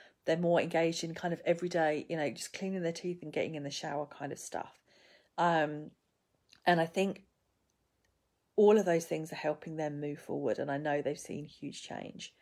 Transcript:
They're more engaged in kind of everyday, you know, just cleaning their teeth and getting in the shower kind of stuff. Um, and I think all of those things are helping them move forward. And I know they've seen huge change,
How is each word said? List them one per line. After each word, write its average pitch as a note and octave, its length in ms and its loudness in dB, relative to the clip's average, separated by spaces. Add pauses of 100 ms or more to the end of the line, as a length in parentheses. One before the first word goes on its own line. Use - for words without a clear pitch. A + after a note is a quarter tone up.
(260)
They're E3 120 2
more E3+ 240 6
engaged E3+ 420 2
in E3 120 -6
kind F3 180 -2
of - 120 -8
everyday, E3+ 600 2
you E3 80 -2
know, D3 140 0
just - 240 -10
cleaning F#3+ 300 -4
their E3 80 0
teeth F3 320 -6
and D3+ 100 -10
getting D#3+ 220 -2
in D3 80 -6
the C#3+ 80 -6
shower D3 340 -4
kind C#3+ 260 -10
of C3 80 -10
stuff. - 400 -10 (580)
Um, D#3 540 2 (760)
and F3 140 6
I E3 60 4
think F#3+ 380 -2 (1300)
all G#3 220 8
of G3 80 4
those E3+ 200 4
things D#3+ 280 -4
are - 20 -10
helping D3+ 400 -4
them D3+ 240 -4
move D3 200 -6
forward. C#3 400 -2
And C#3+ 100 -2
I C#3+ 80 0
know D3 240 0
they've C#3+ 160 -2
seen - 280 -8
huge - 360 -12
change, - 600 -12